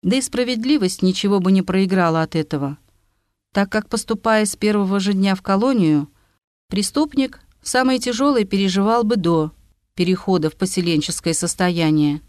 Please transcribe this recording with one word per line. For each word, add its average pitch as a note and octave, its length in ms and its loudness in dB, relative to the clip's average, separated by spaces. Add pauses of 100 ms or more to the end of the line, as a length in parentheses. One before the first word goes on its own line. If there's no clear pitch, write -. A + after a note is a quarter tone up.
Да G3 140 0
и C4+ 40 0
справедливость A#3+ 800 -2
ничего G3 360 0
бы F#3 140 2
не F#3+ 100 4
проиграла F3+ 600 0
от D#3 120 -6
этого, D3 440 -4 (720)
так G3+ 180 0
как, G#3+ 180 -4
поступая A3 580 0
с - 100 -6
первого G3+ 420 0
же G3 140 -2
дня F#3+ 220 2
в F#3+ 80 -8
колонию, G3 680 2 (600)
преступник C4+ 720 -2 (220)
самое B3+ 360 0
тяжёлое B3 460 0
переживал G3 600 0
бы G#3+ 120 0
до D#3+ 360 0 (420)
перехода F3+ 560 0
в - 60 -20
поселенческое E3+ 760 -2
состояние D#3 960 0